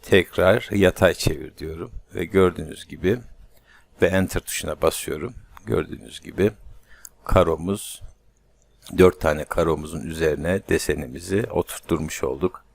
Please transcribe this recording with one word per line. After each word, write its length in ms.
Tekrar 680
yatay 420
çevir 440
diyorum. 340
Ve 100
gördüğünüz 600
gibi 320
ve 60
enter 320
tuşuna 420
basıyorum. 520
Gördüğünüz 560
gibi 300
karomuz, 760
dört 240
tane 240
karomuzun 560
üzerine 680
desenimizi 840
oturtturmuş 720
olduk. 400